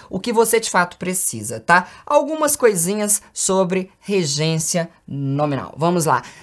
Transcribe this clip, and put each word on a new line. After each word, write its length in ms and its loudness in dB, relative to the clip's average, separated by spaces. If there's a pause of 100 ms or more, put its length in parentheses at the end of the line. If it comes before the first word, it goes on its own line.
o 120 -6
que 120 -4
você 280 2
de 100 -6
fato 280 0
precisa, 600 -6
tá? 280 4 (180)
Algumas 500 2
coisinhas 640 2 (140)
sobre 560 0 (100)
regência 880 -2 (200)
nominal. 680 -2
Vamos 300 0
lá. 160 2 (220)